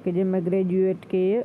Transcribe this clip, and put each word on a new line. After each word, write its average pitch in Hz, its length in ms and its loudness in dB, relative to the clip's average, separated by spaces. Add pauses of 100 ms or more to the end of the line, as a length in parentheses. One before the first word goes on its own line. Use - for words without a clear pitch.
કે 190 80 -2
જેમાં 185 380 0
ગ્રેજ્યુએટ 190 640 0
કે 185 100 2 (220)